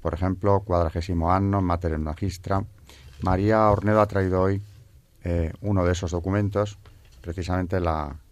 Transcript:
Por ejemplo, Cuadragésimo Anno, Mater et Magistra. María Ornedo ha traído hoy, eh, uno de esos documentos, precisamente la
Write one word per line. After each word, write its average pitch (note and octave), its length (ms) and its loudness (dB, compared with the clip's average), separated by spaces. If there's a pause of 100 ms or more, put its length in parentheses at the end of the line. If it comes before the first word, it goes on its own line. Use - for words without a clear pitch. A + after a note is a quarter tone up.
Por D#2+ 120 -4
ejemplo, F#2 460 0
Cuadragésimo E2+ 720 0
Anno, G2 300 2
Mater E2+ 320 -2
et D#2 60 -4
Magistra. F#2+ 640 -4 (560)
María G#2 500 4
Ornedo G#2 300 4
ha G#2 60 4
traído F#2 340 0
hoy, G2 200 2 (640)
eh, E2+ 380 -2
uno G2 240 0
de F2 80 2
esos F2 180 -4
documentos, G2+ 680 -2 (440)
precisamente F2+ 580 -4
la D#2 380 -4 (140)